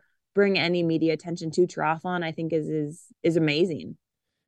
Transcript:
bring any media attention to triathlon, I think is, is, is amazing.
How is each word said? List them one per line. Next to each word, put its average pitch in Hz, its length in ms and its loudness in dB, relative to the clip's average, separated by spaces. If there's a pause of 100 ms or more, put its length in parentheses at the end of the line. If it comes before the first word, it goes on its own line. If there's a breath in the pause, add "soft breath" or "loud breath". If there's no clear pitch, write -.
(360)
bring 196 240 4
any 175 240 2
media 165 280 2
attention 165 400 -6
to 180 100 2
triathlon, 170 600 -2
I 160 80 -6
think 165 220 -6
is, 156 160 -2
is, 156 360 -6 (180)
is 165 120 2
amazing. 156 640 0 (500)